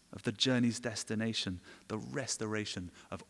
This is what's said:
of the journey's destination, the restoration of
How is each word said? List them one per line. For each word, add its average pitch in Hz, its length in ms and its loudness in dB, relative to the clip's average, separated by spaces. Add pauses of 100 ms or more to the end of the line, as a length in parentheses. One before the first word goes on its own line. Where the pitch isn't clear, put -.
(140)
of - 100 -12
the 120 80 2
journey's 120 480 4
destination, 110 840 -2 (260)
the 110 100 -2
restoration 107 960 -2 (200)
of 95 180 -6